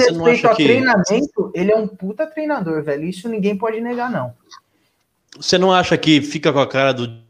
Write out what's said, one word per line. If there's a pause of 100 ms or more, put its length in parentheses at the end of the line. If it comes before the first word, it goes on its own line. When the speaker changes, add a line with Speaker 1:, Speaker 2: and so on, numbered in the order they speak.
Speaker 1:
você
não
Speaker 2:
respeito
Speaker 1:
acha
Speaker 2:
a
Speaker 1:
que
Speaker 2:
treinamento,
ele
é
um
puta
treinador,
velho.
Isso
ninguém
pode
negar,
não. (1040)
Speaker 1:
Você
não
acha
que
fica
com
a
cara
do (220)